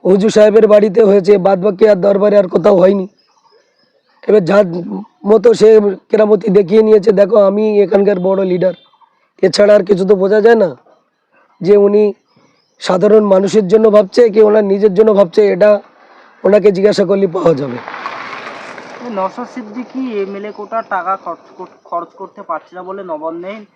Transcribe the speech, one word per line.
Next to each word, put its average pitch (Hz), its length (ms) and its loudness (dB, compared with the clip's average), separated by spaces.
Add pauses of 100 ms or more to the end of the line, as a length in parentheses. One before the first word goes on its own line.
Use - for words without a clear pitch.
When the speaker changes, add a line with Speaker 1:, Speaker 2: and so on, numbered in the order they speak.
Speaker 1:
হুজুর 190 260 0
সাহেবের 214 380 4
বাড়িতে 208 360 2
হয়েছে, 196 340 2
বাদবাকি 190 500 0
আর 202 80 4
দরবারে 202 420 0
আর 185 100 0
কোথাও 196 280 0
হয়নি। 190 320 0 (1160)
এবার 202 180 2
যার 202 200 2 (640)
মতো 214 280 2
সে 220 260 4 (300)
কেরামতি 214 400 0
দেখিয়ে 202 320 2
নিয়েছে, 214 300 2
"দেখো 196 240 0
আমি 208 440 0
এখানকার 196 400 0
বড় 190 240 -2
লিডার", 180 300 -2 (680)
এছাড়া 208 320 2
আর 208 100 2
কিছু 196 240 -2
তো 208 60 4
বোঝা 196 260 0
যায় 233 140 4
না 185 220 -2 (840)
যে 196 160 2
উনি 208 360 2 (680)
সাধারণ 202 460 0
মানুষের 196 440 0
জন্য 220 220 2
ভাবছে 208 380 2
কি 214 140 2
ওনার 214 220 2
নিজের 196 300 0
জন্য 214 200 2
ভাবছে, 196 340 2
এটা 202 320 2 (640)
ওনাকে 196 280 2
জিজ্ঞাসা 196 320 0
করলে 196 220 -2
পাওয়া 170 280 -2
যাবে। 127 220 -8 (1300)
Speaker 2:
নওশাদ 196 440 -8
সিদ্দিকী 233 680 -10
এমএলএ 202 300 -12
কোটা 208 300 -10
টাকা 190 420 -6
খরচ - 340 -16
কর-, - 260 -20
খরচ 170 240 -10
করতে 190 340 -20
পারছে 170 340 -14
না 180 60 -16
বলে 185 220 -14
নবান্নে 170 600 -12 (120)